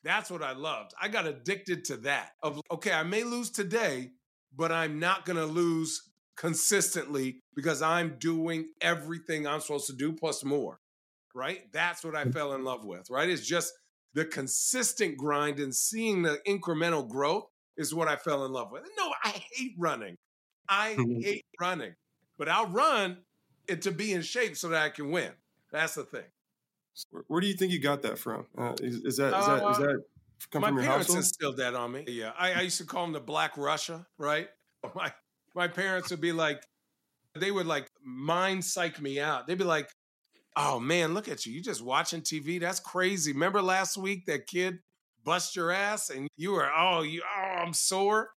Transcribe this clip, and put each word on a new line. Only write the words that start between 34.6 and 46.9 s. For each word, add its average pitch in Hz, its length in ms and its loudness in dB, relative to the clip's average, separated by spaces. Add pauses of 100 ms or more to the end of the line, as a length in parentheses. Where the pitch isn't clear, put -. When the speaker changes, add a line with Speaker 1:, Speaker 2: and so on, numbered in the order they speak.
Speaker 1:
<laughs> - 100 -10
My, 175 180 -2 (440)
my 175 120 2
parents 180 440 0
would 160 100 -4
be 170 100 2
like, 156 300 2 (720)
they 180 160 0
would, 190 160 2
like, 147 220 0 (160)
mind 170 600 2
psych 170 380 -2
me 139 180 -2
out. 143 280 0
They'd 180 100 0
be 190 60 2
like, 160 260 2 (640)
"Oh 139 240 2
man, 165 360 2
look 214 120 -4
at - 180 -6
you. 117 80 -8
You 160 80 -8
just 185 200 -6
watching 151 400 0
T 156 180 -4
V? 170 200 -2
That's 175 200 -2
crazy. 180 540 0
Remember 185 280 4
last 185 360 2
week 190 300 -4
that 147 180 -2
kid 180 340 -2 (440)
bust 175 320 0
your 170 160 0
ass 202 400 0
and 135 160 -6 (100)
you 180 140 -2
were, 151 200 2
oh, 165 300 4